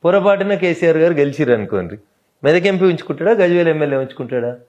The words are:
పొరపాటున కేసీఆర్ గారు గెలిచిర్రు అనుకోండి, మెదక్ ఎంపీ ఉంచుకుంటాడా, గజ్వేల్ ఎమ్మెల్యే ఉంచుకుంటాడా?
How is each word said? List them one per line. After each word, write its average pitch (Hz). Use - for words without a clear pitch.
పొరపాటున 196
కేసీఆర్ 165
గారు 170
గెలిచిర్రు 143
అనుకోండి, 101
మెదక్ 170
ఎంపీ 190
ఉంచుకుంటాడా, 170
గజ్వేల్ 175
ఎమ్మెల్యే 147
ఉంచుకుంటాడా? 123